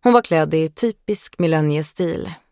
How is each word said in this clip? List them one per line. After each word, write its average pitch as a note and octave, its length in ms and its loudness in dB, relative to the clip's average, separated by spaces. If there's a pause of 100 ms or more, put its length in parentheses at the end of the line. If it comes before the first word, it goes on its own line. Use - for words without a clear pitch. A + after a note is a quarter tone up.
Hon B3 100 4
var A#3+ 100 6
klädd D#3 320 0
i D#3+ 140 0
typisk - 680 -6
millenniestil D#3+ 960 -2 (180)